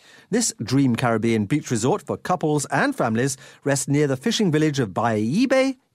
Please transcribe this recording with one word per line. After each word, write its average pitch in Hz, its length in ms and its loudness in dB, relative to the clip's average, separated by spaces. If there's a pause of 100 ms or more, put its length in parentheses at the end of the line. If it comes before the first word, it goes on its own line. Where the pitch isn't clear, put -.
(300)
This 226 320 0
dream 127 340 2
Caribbean 113 500 0
beach 151 260 -4
resort 127 320 0
for 104 120 -4
couples 151 500 -2
and 233 300 -2
families 123 420 -2 (260)
rests 139 240 0
near 143 180 2
the 135 100 0
fishing 208 360 0
village 151 280 2
of 107 120 -2
Bayahibe 170 840 0 (180)